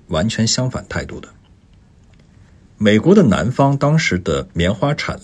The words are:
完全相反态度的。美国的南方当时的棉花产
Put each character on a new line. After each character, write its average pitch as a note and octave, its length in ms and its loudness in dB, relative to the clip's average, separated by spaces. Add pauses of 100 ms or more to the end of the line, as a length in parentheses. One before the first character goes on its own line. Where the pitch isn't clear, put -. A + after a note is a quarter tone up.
完 E2 200 -2
全 A2+ 180 -2
相 B2+ 240 -2
反 - 200 -10
态 - 160 -8
度 - 160 -14
的。 - 80 -20 (1500)
美 G#2+ 220 4
国 E3 160 4
的 G#3 80 6
南 F#2 260 2
方 C#3 280 0
当 D3 200 2
时 F2+ 220 -2
的 C#2+ 340 -4
棉 E2+ 200 0
花 D3 200 -4
产 - 300 -8